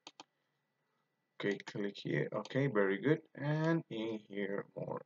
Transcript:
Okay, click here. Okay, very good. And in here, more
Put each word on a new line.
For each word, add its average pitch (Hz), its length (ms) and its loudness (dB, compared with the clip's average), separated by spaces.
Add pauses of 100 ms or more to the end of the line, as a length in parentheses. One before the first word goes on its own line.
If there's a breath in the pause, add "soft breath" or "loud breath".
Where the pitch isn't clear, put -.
(1400)
Okay, 101 260 2
click 101 300 -4
here. - 400 0
Okay, 131 320 0
very 101 320 4
good. 143 200 4 (160)
And 156 540 0
in 113 380 -4
here, 101 380 -4 (100)
more - 300 -6